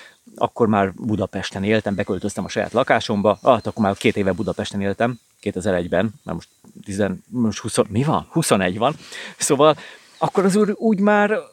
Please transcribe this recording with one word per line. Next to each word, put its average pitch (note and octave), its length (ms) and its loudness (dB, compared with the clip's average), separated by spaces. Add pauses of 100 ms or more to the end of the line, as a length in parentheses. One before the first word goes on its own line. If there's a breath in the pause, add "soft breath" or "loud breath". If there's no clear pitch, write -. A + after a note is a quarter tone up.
(360 loud breath)
akkor - 320 0
már G2 260 2
Budapesten G2 720 -4
éltem, G#2+ 300 0
beköltöztem G2+ 500 -4
a D#2+ 40 -8
saját - 240 -4
lakásomba, G#2+ 720 2
ah, C3 120 4
hát G#2+ 120 -2
akkor G#2+ 180 -2
már G2 120 2
két - 200 0
éve F#2+ 160 0
Budapesten G2 480 -6
éltem, A#2 380 -2 (220)
kétezer-egyben, F2+ 800 -2
már E2+ 120 -10
most - 140 -12 (360)
tizen, F#2+ 440 -4
most A2+ 300 -2
húsz, - 200 -4 (100)
mi G#2+ 140 0
van? A#2 280 0
Huszonegy G#2 480 2
van. B2+ 160 2 (440 loud breath)
Szóval D3 380 4 (460 loud breath)
akkor F3+ 220 0
az F#3+ 120 2
úr G#3 220 2
úgy A3 220 2
már, G#3 380 4 (140)